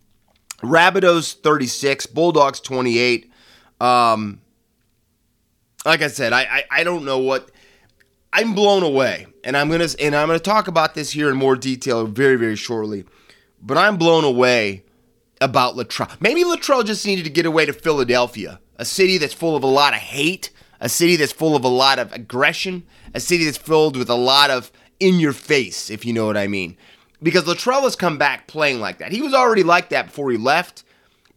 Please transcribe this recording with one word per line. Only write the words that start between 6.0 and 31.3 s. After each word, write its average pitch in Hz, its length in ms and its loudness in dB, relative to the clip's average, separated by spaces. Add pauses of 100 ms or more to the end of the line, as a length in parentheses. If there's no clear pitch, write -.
I 151 60 -2
said, 123 240 -2
I, 127 120 2
I, 127 280 -4
I 143 120 0
don't 170 200 -4
know 135 160 -2
what, 131 320 -2 (800)
I'm 214 220 0
blown 202 300 4
away, 135 440 0 (160)
and 127 120 -4
I'm 147 140 0
gonna, 165 180 0 (120)
and 147 160 0
I'm 151 120 0
gonna 165 120 0
talk 202 280 0
about 165 280 0
this 147 160 -8
here 147 180 -2
in 135 80 0
more 135 180 2
detail 123 500 -2
very, 127 320 2
very 113 180 0
shortly. 107 480 -6 (580)
But 127 160 -2
I'm 196 200 2
blown 165 260 4
away 120 600 2 (580)
about 127 340 2
Latrell. - 460 -8
Maybe 302 220 2
Latrell 285 420 0
just 208 200 -6
needed 190 200 -2
to 151 60 -8
get 160 140 0
away 156 200 2
to 147 80 -4
Philadelphia, 123 840 -2 (180)
a 117 80 -8
city 185 320 2
that's 143 160 -4
full 160 220 -2
of 131 80 -2
a 135 40 2
lot 135 260 4
of 107 60 -4
hate, 151 520 -6 (280)
a 120 100 -6
city 170 260 2
that's 147 160 0
full 156 240 0
of 131 80 0
a 127 60 0
lot 131 300 2
of 113 140 -6
aggression, 147 680 -4 (300)
a 120 60 -8
city 170 260 -2
that's 147 120 -4
filled 156 400 0
with 120 120 -4
a 120 60 0
lot 131 340 4
of 123 220 -4 (280)
in 185 200 4
your 147 140 2
face, 127 560 -4
if 107 160 -10
you 120 80 -2
know 113 120 0
what 104 120 -2
I 101 100 -2
mean. 92 300 -6 (460)
Because 165 220 0
Latrell 240 380 -2
has 247 120 0
come 160 220 -2
back 139 280 -2
playing 143 360 -4
like 92 160 -8
that. 87 160 -12
He 226 80 -4
was 285 120 -6
already 233 300 4
like 175 260 2
that 131 180 -4
before 139 220 -8
he 117 80 0
left, 143 460 -2 (540)